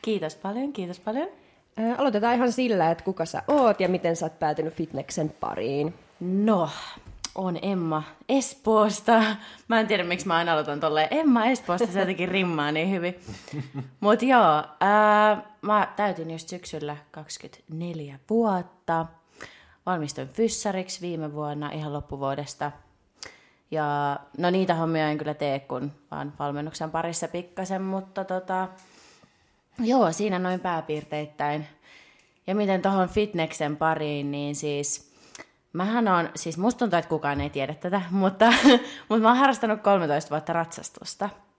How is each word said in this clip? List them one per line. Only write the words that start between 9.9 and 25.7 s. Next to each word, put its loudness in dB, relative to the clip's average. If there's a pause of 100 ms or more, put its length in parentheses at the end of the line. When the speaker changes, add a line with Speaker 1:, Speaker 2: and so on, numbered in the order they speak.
Speaker 1:
miksi -2
mä 2
aina 2
aloitan 0
tolleen, 2
Emma 4
Espoosta, 0
se 0
jotenkin -2
rimmaa 0
niin 0
hyvin. -4 (400)
Speaker 3:
<laughs> -12
Speaker 1:
Mut 4
joo, 6 (160)
ää, 4 (200)
mä 0
täytin -4
just -10
syksyllä -10 (140)
kaksikymmentäneljä -12 (100)
vuotta. 0 (800)
Valmistuin -4
fyssariksi -2
viime -6
vuonna -6
ihan -6
loppuvuodesta. -6 (1000)
Ja -2 (180)
no 2
niitä 2
hommia 0
en -2
kyllä -4
tee, -2
kun -6 (200)